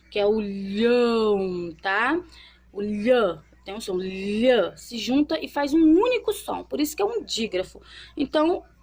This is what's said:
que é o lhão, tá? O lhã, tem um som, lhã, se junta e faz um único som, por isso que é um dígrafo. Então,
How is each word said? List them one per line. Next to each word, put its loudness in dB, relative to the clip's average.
que -6
é 2
o 2
lhão, 0
tá? 0
O -14
lhã, 0
tem -12
um -10
som, -8
lhã, 0
se -14
junta 0
e -10
faz -4
um 6
único 4
som, -8
por -8
isso -2
que -4
é 0
um -2
dígrafo. -6
Então, 0